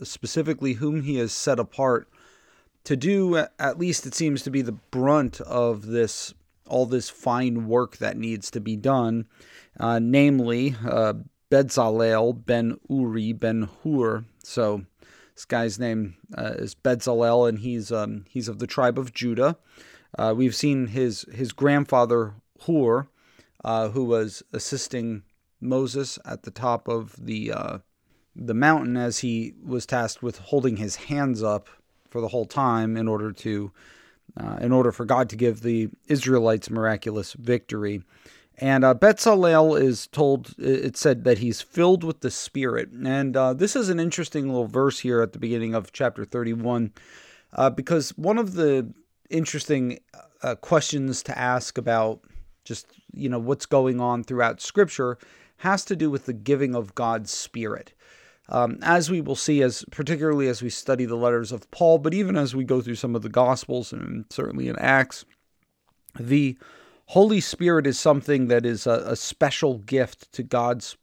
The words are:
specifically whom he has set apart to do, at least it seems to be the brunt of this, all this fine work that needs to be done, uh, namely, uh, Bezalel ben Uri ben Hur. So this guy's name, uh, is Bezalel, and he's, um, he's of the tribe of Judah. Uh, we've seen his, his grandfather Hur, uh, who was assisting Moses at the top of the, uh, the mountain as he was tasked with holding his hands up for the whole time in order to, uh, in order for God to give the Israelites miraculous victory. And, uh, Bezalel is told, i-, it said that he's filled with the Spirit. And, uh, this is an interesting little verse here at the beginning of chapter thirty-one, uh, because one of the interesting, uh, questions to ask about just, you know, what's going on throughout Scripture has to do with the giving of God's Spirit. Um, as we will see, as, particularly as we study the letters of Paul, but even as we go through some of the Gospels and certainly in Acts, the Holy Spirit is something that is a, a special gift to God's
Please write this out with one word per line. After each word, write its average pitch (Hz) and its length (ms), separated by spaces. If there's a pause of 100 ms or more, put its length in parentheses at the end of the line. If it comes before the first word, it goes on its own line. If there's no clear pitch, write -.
specifically 143 720
whom 151 260
he 139 160
has 117 160
set 131 260
apart 123 480 (760)
to 143 100
do, 180 400
at 151 420
least 170 280
it 127 100
seems 147 280
to 139 60
be 135 120
the 113 100
brunt 131 680
of 117 460
this, 113 460 (360)
all 127 160
this 120 240
fine 120 580
work 120 300
that 107 180
needs 113 360
to 113 100
be 110 160
done, 117 480 (520)
uh, 117 220
namely, 127 800 (100)
uh, 110 280 (360)
Bezalel 113 960
ben 117 420
Uri 117 460
ben 113 340 (160)
Hur. 117 400 (180)
So 104 440 (500)
this - 80
guy's 117 340
name, 110 380 (220)
uh, 113 180
is - 200
Bezalel, 120 720
and 107 100
he's, 117 320
um, 107 380
he's 117 180
of 107 120
the 120 80
tribe 123 300
of 127 160
Judah. 123 440 (640)
Uh, 110 160
we've 123 180
seen 135 340
his, 120 440
his 120 220
grandfather 120 800 (320)
Hur, 139 420 (560)
uh, 113 240
who 127 160
was 113 480
assisting 117 720 (380)
Moses 131 640
at 123 180
the 104 80
top 120 380
of 113 280
the, 110 360
uh, 107 240 (580)
the 117 180
mountain 127 440
as 120 220
he 113 340 (100)
was 123 220
tasked 117 360
with 120 160
holding 131 380
his 101 220
hands 135 440
up 104 280 (400)
for 120 100
the 113 80
whole 117 160
time 113 540
in 113 100
order 107 240
to, 104 400 (640)
uh, 104 240
in 123 140
order 123 180
for 120 140
God 123 240
to 110 80
give 113 240
the 113 260 (220)
Israelites 127 600
miraculous 110 600
victory. 104 720 (540)
And, 135 260
uh, 131 120
Bezalel 170 840
is 127 260
told, 139 520
i-, - 40
it 135 340
said 123 260
that 123 140
he's 113 240
filled 175 420
with 160 160
the 123 120
Spirit. 120 600
And, 131 460
uh, 131 160
this 185 240
is 220 100
an 170 140
interesting 156 460
little 123 200
verse 131 320
here 120 220
at 113 100
the - 80
beginning 113 340
of 107 200
chapter 117 320
thirty-one, 117 680 (600)
uh, 135 160
because 135 480
one 196 200
of 196 180
the 139 380 (360)
interesting, 143 680 (460)
uh, 127 120
questions 139 680
to 131 160
ask 123 380
about 113 420 (460)
just, - 200 (280)
you 139 160
know, 120 100
what's 127 260
going 131 360
on 120 240
throughout 117 340
Scripture 135 580 (380)
has 190 300
to 196 100
do 156 160
with 139 140
the 127 80
giving 127 420
of 107 200
God's 113 360
Spirit. - 640 (560)
Um, 120 320
as 170 280
we 180 120
will 139 160
see, 147 240
as, 123 280
particularly 147 600
as 120 120
we 120 80
study 127 360
the 117 100
letters 117 380
of - 180
Paul, 165 280
but 156 140
even 190 220
as 139 180
we 131 120
go 127 160
through 117 140
some 120 200
of 110 60
the 110 80
Gospels 123 640
and - 360
certainly - 380
in 120 120
Acts, 131 440 (960)
the 131 380 (480)
Holy 208 340
Spirit 165 480
is 131 100
something 139 520
that 120 160
is 117 200
a, 117 200
a 117 100
special 139 600
gift 120 560
to 127 100
God's 120 600